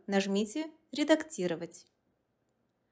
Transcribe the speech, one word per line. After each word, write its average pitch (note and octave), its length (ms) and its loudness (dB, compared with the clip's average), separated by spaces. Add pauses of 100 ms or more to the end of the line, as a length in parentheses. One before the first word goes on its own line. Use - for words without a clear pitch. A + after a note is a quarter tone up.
нажмите G3+ 640 0 (220)
«Редактировать». B3+ 920 0 (1080)